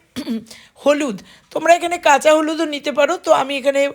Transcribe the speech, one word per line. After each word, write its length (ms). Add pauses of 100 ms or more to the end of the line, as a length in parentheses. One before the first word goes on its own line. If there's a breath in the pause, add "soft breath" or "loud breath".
(140)
<clears throat> 720
হলুদ। 340 (300 soft breath)
তোমরা 240
এখানে 240
কাঁচা 360
হলুদও 300
নিতে 280
পারো। 240
তো 160
আমি 240
এখানে 380